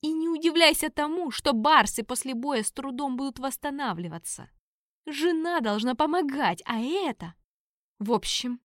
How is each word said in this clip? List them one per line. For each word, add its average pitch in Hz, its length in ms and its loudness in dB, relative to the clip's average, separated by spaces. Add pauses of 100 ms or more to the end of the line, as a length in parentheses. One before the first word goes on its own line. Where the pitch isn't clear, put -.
И 311 100 -2
не 320 160 0
удивляйся 320 600 4
тому, 302 420 -2
что 285 220 0
барсы 233 500 4
после - 300 -6
боя 247 300 -2
с - 80 -4
трудом 269 440 -6
будут 269 240 -4
восстанавливаться. 247 1080 -6 (560)
Жена 320 560 0
должна 214 340 0
помогать, 294 720 0
а 233 140 -2
это... 262 540 -2 (640)
В 104 140 -2
общем 240 540 -2